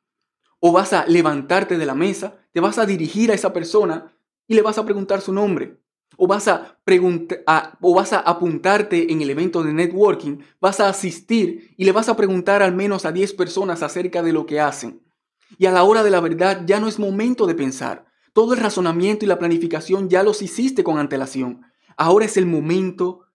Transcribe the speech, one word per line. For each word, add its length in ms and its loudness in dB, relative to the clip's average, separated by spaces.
O 120 4
vas 220 2
a 140 2
levantarte 720 0
de 80 -4
la 80 -4
mesa, 460 -4
te 80 0
vas 160 0
a 80 0
dirigir 460 0
a 40 2
esa 160 -2
persona 640 -2
y 80 0
le 60 6
vas 160 0
a 80 -4
preguntar 360 -2
su 120 -6
nombre. 440 -2
O 100 2
vas 220 0
a 380 -2
pregunt-, 600 2
a, 360 0
o 120 4
vas 200 2
a 60 2
apuntarte 920 0
en 100 -2
el 80 -4
evento 320 -2
de 120 -2
networking, 640 0
vas 180 0
a 80 4
asistir 880 -2
y 80 -6
le 80 6
vas 160 2
a 80 0
preguntar 480 2
al 100 2
menos 320 -2
a 60 -2
diez 220 -2
personas 500 -4
acerca 400 -4
de 80 0
lo 140 0
que 160 -2
hacen. 420 -6
Y 80 4
a 60 4
la 120 4
hora 200 4
de 60 4
la 100 4
verdad 460 -2
ya 140 2
no 80 -2
es 120 -6
momento 460 -2
de 100 0
pensar. 500 -6
Todo 200 4
el 60 -2
razonamiento 640 0
y 20 0
la 120 2
planificación 720 -2
ya 140 4
los 180 0
hiciste 420 -2
con 140 0
antelación. 640 -6
Ahora 300 4
es 120 -2
el 80 2
momento 880 -2